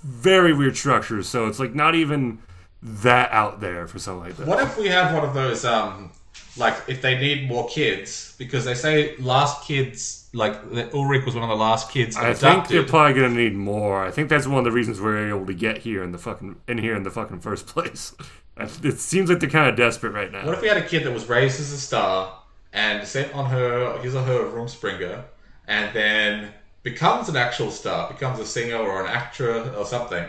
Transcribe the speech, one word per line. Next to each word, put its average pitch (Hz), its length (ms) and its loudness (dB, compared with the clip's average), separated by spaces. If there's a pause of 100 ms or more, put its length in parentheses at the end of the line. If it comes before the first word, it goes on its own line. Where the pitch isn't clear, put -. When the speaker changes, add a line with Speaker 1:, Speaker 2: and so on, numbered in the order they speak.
Speaker 1:
Very 165 500 6
weird 139 240 2
structures, 110 500 0
so 117 200 0
it's, 107 120 -4
like, 123 140 -2
not 151 220 4
even 143 440 0 (440)
that 120 480 4
out 104 280 2
there 87 280 -8
for 95 120 -14
something 90 240 -8
like 87 140 -12
that. - 100 -8
Speaker 2:
What 208 140 2
if 262 160 -2
we 208 100 0
have 180 260 4
one 151 100 2
of 135 100 -2
those, 127 320 -2
um, 104 460 -2 (460)
like, 113 180 2 (120)
if 131 140 -6
they 131 160 2
need 139 300 0
more 120 220 -2
kids, 101 680 -4
because 127 280 -4
they 123 100 -2
say 151 420 2
last 131 480 2
kids, - 680 -4
like, 107 380 -2
the, 117 240 -6
Ulrich 135 300 2
was 120 100 -4
one 117 80 -2
of 117 60 -4
the 110 60 2
last 110 360 2
kids 117 240 0
Speaker 1:
I 120 140 2
Speaker 2:
abducted. 127 100 0
Speaker 1:
think 180 280 4
they're 165 160 4
probably 143 360 6
gonna 123 140 4
need 117 220 2
more. 101 500 0
I 92 60 -4
think 143 180 -2
that's 143 180 4
one 135 120 2
of 123 40 2
the 117 80 2
reasons 113 300 0
we're 107 280 0
able 98 180 -4
to 95 80 -4
get 107 240 -2
here 104 240 -4
in 87 80 -6
the 87 80 -10
fucking, 98 360 -10 (120)
in 120 100 -2
here 113 180 0
in 101 60 -4
the 95 100 -6
fucking 104 280 -8
first 101 260 -8
place. - 540 -8
<laughs> - 60 -14 (580)
It 143 160 0
seems 185 300 0
like 175 100 4
they're 165 100 0
kinda 143 220 6
desperate 113 400 2
right 101 200 -6
now. 98 140 -10
Speaker 2:
What 165 80 0
if 185 80 -4
we 220 60 0
had 208 100 4
a - 80 -2
kid 160 200 -2
that 127 60 -2
was 113 160 -6
raised 131 320 2
as 143 120 -6
a 143 60 -8
star 95 600 -2 (360)
and 104 340 -2
sent 139 260 -4
on 139 160 -4
her, 123 500 0
his 127 140 -6
or 131 80 -2
her 123 300 2
Rumspringa, 101 720 -6 (440)
and 104 280 -2
then 107 560 0 (320)
becomes 196 440 0
an 151 100 -2
actual 120 340 0
star, 85 400 -4
becomes 127 280 -4
a 107 60 -6
singer 117 300 -4
or 98 260 0
an 92 60 -4
actor 117 680 -2
or 104 120 -4
something 87 420 -4